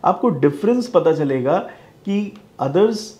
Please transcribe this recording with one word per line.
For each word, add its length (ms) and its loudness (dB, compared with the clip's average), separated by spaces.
आपको 240 2
difference 580 0
पता 260 2
चलेगा 440 0
कि 280 -4
others 380 2